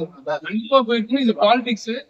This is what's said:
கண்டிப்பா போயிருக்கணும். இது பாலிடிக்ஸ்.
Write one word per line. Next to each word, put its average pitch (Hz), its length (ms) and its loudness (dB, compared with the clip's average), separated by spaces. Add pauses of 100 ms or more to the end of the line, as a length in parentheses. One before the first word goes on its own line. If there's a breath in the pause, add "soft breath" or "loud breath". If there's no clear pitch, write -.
(380)
கண்டிப்பா 226 500 0
போயிருக்கணும். 233 320 0
இது 233 140 2
பாலிடிக்ஸ். 226 640 0 (140)